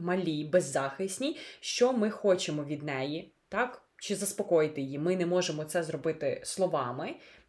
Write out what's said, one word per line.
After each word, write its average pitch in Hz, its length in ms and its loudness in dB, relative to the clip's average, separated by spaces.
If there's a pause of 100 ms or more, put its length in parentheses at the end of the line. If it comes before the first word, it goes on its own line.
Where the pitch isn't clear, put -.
малій, 170 400 0
беззахисній, 175 960 0 (220)
що - 340 2
ми 220 160 2
хочемо 180 540 2
від 143 200 -6
неї, 147 480 -4 (180)
так? 247 320 -2 (180)
Чи 202 160 -4
заспокоїти 170 680 0
її. 135 180 -4
Ми 175 160 2
не 175 100 0
можемо 175 380 0
це 170 200 -2
зробити 156 600 -2
словами, 160 720 -2 (340)